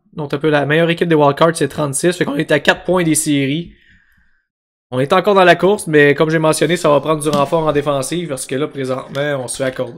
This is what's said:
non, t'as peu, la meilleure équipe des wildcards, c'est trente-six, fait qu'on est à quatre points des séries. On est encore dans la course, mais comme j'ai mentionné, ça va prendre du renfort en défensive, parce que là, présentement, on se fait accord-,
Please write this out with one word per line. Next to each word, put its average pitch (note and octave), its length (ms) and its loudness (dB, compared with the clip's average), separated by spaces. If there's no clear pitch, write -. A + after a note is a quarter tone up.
non, D3 120 -8
t'as C#3+ 100 -4
peu, D#3 120 0
la C#3+ 160 0
meilleure D#3+ 240 2
équipe E3 180 -2
des E3 60 2
wildcards, D3+ 420 2
c'est C#3+ 120 -2
trente-six, D#3 480 -2
fait D#3+ 80 -2
qu'on C#4+ 120 -4
est D#3 160 -2
à D3 80 2
quatre F3+ 240 -2
points F3+ 180 0
des D#3+ 120 2
séries. D3 580 -2
On B2+ 100 -2
est C#3 120 0
encore F#3+ 220 2
dans F#3+ 100 6
la E3+ 120 6
course, F#3 320 0
mais D3 260 4
comme D#3+ 160 0
j'ai E3 80 0
mentionné, D#3 380 0
ça E3 140 0
va C#3+ 100 4
prendre D3+ 220 -4
du D3+ 60 -2
renfort D3 380 0
en D3+ 60 0
défensive, C#3+ 560 -4
parce C3 180 -8
que - 80 -8
là, D3+ 140 -4
présentement, C3+ 760 -6
on A#2+ 60 -10
se - 100 -10
fait C3+ 60 -2
accord-, C3 340 -6